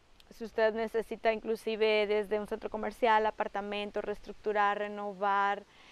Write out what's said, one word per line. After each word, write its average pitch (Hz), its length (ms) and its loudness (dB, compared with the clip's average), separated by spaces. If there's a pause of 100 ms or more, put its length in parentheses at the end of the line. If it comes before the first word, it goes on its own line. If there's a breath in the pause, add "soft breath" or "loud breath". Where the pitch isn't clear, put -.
(300)
si - 160 -12
usted 220 280 2
necesita 226 600 -2
inclusive 220 720 2
desde 208 320 0
un 208 80 -6
centro 214 220 -6
comercial, 220 560 2
apartamento, 208 760 -4
reestructurar, 208 760 0
renovar, 202 840 -2 (280 loud breath)